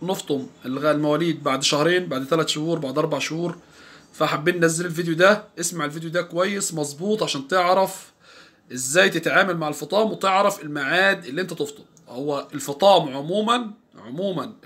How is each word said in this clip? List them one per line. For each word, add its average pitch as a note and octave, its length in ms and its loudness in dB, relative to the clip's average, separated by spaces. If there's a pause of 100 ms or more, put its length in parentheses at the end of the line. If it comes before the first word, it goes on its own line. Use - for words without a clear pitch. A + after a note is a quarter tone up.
نفطم D#3+ 440 -4 (180)
الغ-، C#3 260 0
المواليد D3+ 520 0
بعد C#3 200 0
شهرين، E3+ 440 2
بعد C3+ 200 -4
تلات D#3+ 220 2
شهور، D#3+ 300 -2
بعد C3+ 200 -4
أربع D3+ 200 0
شهور. E3 380 -4 (560)
فحابين D#3 440 0
ننزل E3 300 0
الفيديو E3 280 -4
ده، G3 300 4 (160)
اسمع E3+ 240 -6
الفيديو D#3+ 260 -8
ده F3 120 -2
كويس F#3 520 -2
مظبوط D#3 480 -2
عشان - 260 -4
تعرف F#3 640 0 (600)
إزاي C3+ 380 2
تتعامل E3+ 460 2
مع D#3 120 -2
الفطام F#3 420 0
وتعرف F#3+ 520 2
الميعاد D#3 640 0
اللي C3+ 160 -6
أنت F3 120 -4
تفطم. - 320 -8 (240)
هو C#3 460 -6
الفطام D3 640 4
عمومًا، G#3+ 540 0 (360)
عمومًا D3 460 -6 (140)